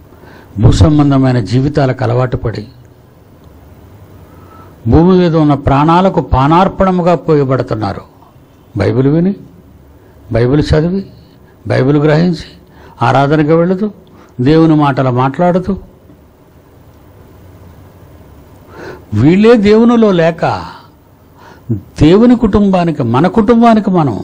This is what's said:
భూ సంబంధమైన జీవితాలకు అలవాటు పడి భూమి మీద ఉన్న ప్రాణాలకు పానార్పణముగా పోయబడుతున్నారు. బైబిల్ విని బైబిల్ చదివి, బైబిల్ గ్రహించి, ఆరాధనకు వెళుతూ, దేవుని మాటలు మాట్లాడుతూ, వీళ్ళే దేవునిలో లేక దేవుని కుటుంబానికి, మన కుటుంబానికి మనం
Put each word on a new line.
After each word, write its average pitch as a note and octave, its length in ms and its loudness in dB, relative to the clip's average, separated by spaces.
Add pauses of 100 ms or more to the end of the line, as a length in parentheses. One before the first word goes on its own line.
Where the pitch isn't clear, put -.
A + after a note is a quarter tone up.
(600)
భూ A#2+ 120 4
సంబంధమైన C#3 680 2
జీవితాలకు B2+ 640 -2
అలవాటు A#2+ 340 -2
పడి A2 300 -10 (2250)
భూమి E3 300 4
మీద F3 180 0
ఉన్న D3 180 2
ప్రాణాలకు D#3 680 0
పానార్పణముగా F3 920 0
పోయబడుతున్నారు. C3 840 -4 (760)
బైబిల్ A2 300 0
విని F3 280 0 (960)
బైబిల్ B2 320 0 (120)
చదివి, F3+ 300 -2 (640)
బైబిల్ B2+ 300 0
గ్రహించి, D#3 480 -2 (560)
ఆరాధనకు C#3 520 0
వెళుతూ, F#3 380 -2 (500)
దేవుని D#3 340 2
మాటలు C#3 340 0
మాట్లాడుతూ, F3 680 -2 (3250)
వీళ్ళే F#3+ 440 4
దేవునిలో A3 540 2
లేక E3 540 -2 (1080)
దేవుని F#3 640 2
కుటుంబానికి, G3 680 0
మన B2 240 0
కుటుంబానికి A3 640 2
మనం D3 320 -2